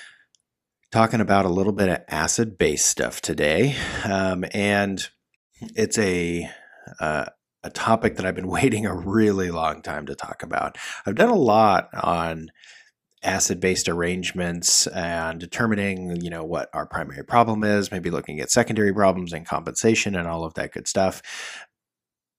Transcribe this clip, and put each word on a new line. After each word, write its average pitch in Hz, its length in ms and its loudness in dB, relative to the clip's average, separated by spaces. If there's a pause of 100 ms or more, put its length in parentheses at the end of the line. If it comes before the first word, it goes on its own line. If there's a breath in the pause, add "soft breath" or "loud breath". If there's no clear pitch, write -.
(920 loud breath)
Talking 113 280 4
about 98 240 4
a 95 40 2
little 95 240 2
bit 98 160 2
of 82 180 0
acid-base 82 800 0
stuff - 360 -2
today. 82 540 2 (300 loud breath)
Um, 95 400 0 (100)
and 101 540 0 (520)
it's 113 380 -2
a, 87 500 0 (520 loud breath)
uh, 76 240 -2 (400)
a 85 60 -8
topic 113 440 0
that 95 120 -4
I've 92 100 -2
been 90 100 -6
<laughs> - 0 -
waiting 107 400 0
a 92 80 -2
really 95 560 2
long 80 320 -4
time 76 240 -8
to 71 80 -8
talk - 300 -12
about. - 340 -4 (260 loud breath)
I've 101 120 -2
done 226 140 6
a 240 40 4
lot 110 580 6
on 82 600 -2 (720 loud breath)
acid-based 92 680 0
arrangements 87 1000 0
and 82 520 -4
determining, 92 800 -2
you 87 80 -6
know, 82 160 -8
what 80 300 -4
our 76 100 -4
primary - 400 -8
problem 113 400 4
is, 104 260 2
maybe 90 200 -4
looking 73 280 -6
at 67 120 -4
secondary 110 420 2
problems 92 400 2
and 78 140 -10
compensation 101 680 0
and 87 140 -2
all 82 160 -4
of 82 80 -8
that - 200 -6
good - 140 -10
stuff. 95 360 0 (1160 loud breath)